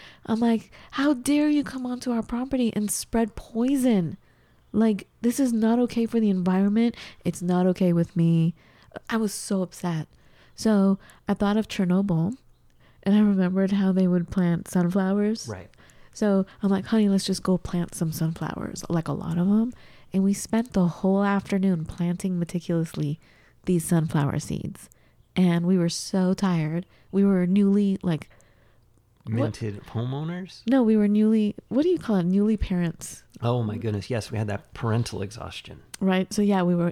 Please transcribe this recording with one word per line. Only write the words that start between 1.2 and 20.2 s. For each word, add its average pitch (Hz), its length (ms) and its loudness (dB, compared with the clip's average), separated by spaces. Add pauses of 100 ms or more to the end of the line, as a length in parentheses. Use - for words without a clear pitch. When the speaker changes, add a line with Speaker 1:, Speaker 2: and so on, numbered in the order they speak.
Speaker 1:
you 294 140 2
come 254 220 -10
onto 247 260 -6
our 226 120 -2
property 247 520 -2
and 208 160 -2
spread - 440 -2
poison? 233 840 0 (560)
Like, 214 340 0 (140)
this 240 180 0
is 254 140 2
not 226 260 2
okay 233 260 0
for 233 140 -2
the 220 100 2
environment. 196 680 2 (280)
It's - 180 -4
not 180 260 2
okay 180 260 2
with 170 240 0
me." 165 360 4 (560)
I 233 60 -2
was 220 180 -2
so - 280 -4
upset. 170 460 -6 (480)
So 196 440 2 (280)
I 208 60 0
thought 202 240 0
of 214 100 -2
Chernobyl, 185 680 0 (680)
and 196 120 4
I 208 40 6
remembered 190 520 2
how 196 200 2
they 185 160 4
would 180 220 2
plant 170 380 0
sunflowers. 196 800 0
Speaker 2:
Right. 92 220 -10 (440)
Speaker 1:
So 196 320 2 (160)
I'm 196 80 2
like, 190 160 0
"Honey, 214 240 2
let's 196 160 2
just 190 180 -4
go 185 140 2
plant - 380 -6
some 165 160 -4
sunflowers, - 760 -6
like, 165 180 -2
a 143 60 -4
lot 160 240 -4
of 175 100 2
'em." 220 260 2 (400)
And 190 100 0